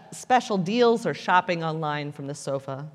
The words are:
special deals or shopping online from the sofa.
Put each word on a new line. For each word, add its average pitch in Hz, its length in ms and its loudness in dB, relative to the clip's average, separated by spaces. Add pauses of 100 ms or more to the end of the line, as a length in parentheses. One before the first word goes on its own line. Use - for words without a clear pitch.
(120)
special 254 440 0
deals 233 480 4
or 151 100 0
shopping 180 500 2
online 151 480 -4
from 139 160 -10
the 143 60 -8
sofa. 139 600 -6